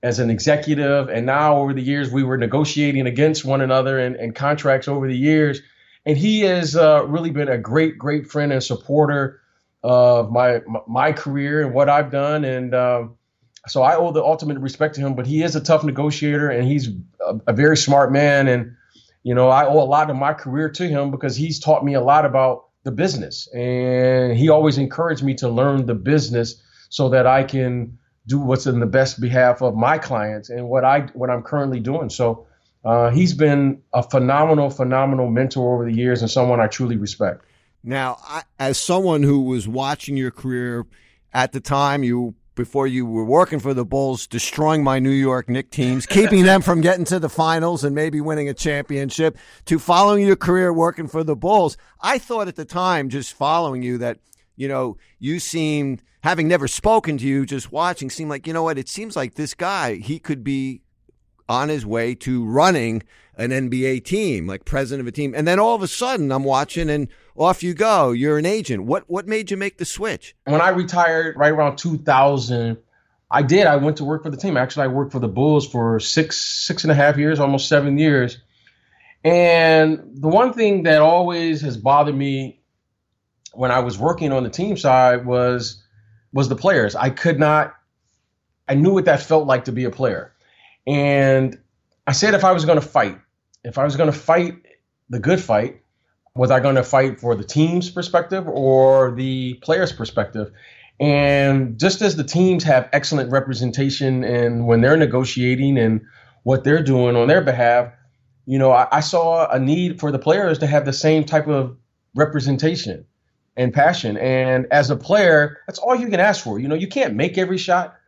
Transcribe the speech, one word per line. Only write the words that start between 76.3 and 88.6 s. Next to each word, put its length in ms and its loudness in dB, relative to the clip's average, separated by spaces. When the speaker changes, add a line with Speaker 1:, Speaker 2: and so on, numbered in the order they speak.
Speaker 1:
six 160 -6
and 80 0
a 60 4
half 200 4
years, 220 0
almost 300 0
seven 280 2
years. 420 2
And 800 4
the 140 -4
one 240 4
thing 320 0
that 160 6
always 600 2
has 160 -6
bothered 400 2
me 440 -6
when 180 -2
I 100 2
was 180 -6
working 340 -2
on 100 0
the 80 -6
team 260 -6
side 500 4
was, 560 -2
was 160 0
the 80 -4
players. 400 0
I 140 0
could 280 -2
not, 360 2